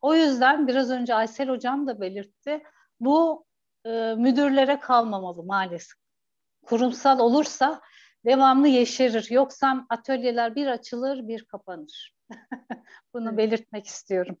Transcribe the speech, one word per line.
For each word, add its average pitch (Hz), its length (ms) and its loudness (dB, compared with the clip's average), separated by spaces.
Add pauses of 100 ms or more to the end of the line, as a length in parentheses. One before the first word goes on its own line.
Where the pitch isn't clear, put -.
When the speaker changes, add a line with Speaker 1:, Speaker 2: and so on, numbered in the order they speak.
Speaker 1:
O 302 140 2
yüzden 285 540 4
biraz 254 220 0
önce 247 240 -2
Aysel 226 340 -2
hocam 262 380 -4
da 220 140 -8
belirtti. 202 640 -10 (380)
Bu, 311 460 2 (380)
e, 226 60 -10 (240)
müdürlere 269 680 2
kalmamalı 196 640 0
maalesef. 185 560 -6 (640)
Kurumsal 247 560 0
olursa 277 640 0 (460)
devamlı 269 420 6
yeşerir. 247 640 2
Yoksa 262 580 0
atölyeler 233 680 -4
bir 285 120 -2
açılır, 247 640 -6
bir 220 160 -10
kapanır. - 680 -18 (140)
<laughs> - 580 -16 (280)
Bunu 226 140 -8
Speaker 2:
Evet. 220 100 -4
Speaker 1:
belirtmek 214 480 -4
istiyorum. 185 540 -6